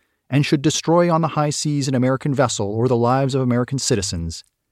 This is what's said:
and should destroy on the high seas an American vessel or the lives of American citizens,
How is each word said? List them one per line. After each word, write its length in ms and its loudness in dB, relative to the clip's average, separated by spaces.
and 160 2
should 160 0
destroy 500 2
on 100 2
the 80 0
high 200 -2
seas 380 -2
an 80 0
American 380 0
vessel 340 0
or 200 0
the 80 2
lives 380 2
of 80 0
American 380 0
citizens, 640 -2